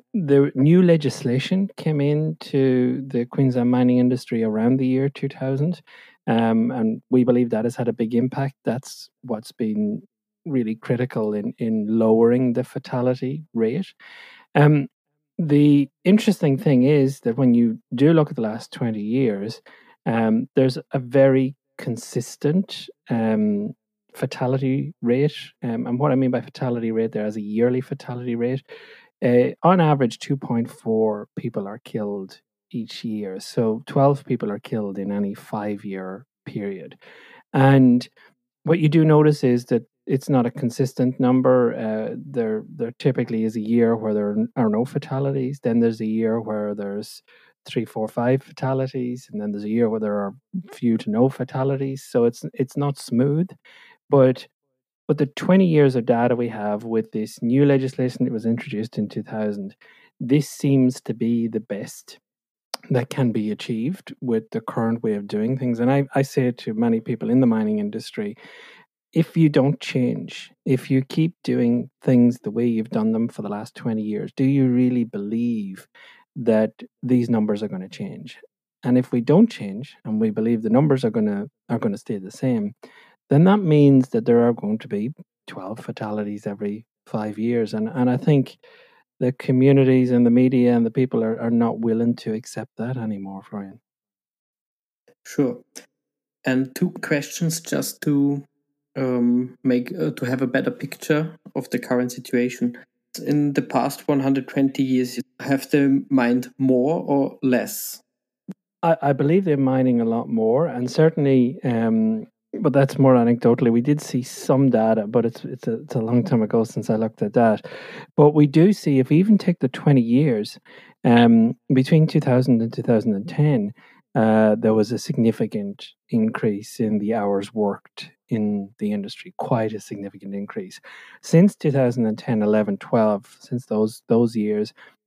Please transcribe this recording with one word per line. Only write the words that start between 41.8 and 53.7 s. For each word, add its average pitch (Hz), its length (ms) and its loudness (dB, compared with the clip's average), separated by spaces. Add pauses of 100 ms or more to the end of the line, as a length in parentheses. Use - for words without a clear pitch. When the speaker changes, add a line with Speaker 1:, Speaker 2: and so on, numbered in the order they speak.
Speaker 1:
there, 110 480 -4 (100)
there 120 240 -8
typically 120 460 -2
is 110 120 -4
a 110 40 -6
year 113 340 2
where 110 200 -4
there 104 220 -2 (200)
are 220 140 0
no 214 160 0
fatalities. 139 760 -6
Then 117 180 0
there's 113 200 0
a 107 60 -6
year 110 340 -2
where 107 340 -6
there's 104 480 -10 (440)
three, 117 180 -6
four, 110 240 -6
five 127 340 -2
fatalities. 131 880 -6
And 104 100 -10
then 104 120 -6
there's 104 120 -8
a 104 40 -8
year 113 220 0
where 110 100 -4
there 104 140 -2
are 101 200 -4 (380)
few 117 240 0
to - 140 -6
no 117 180 2
fatalities. 135 800 -4
So 120 160 2
it's, 120 180 0 (120)
it's 127 200 -4
not 143 240 -2
smooth. 143 520 -2 (580)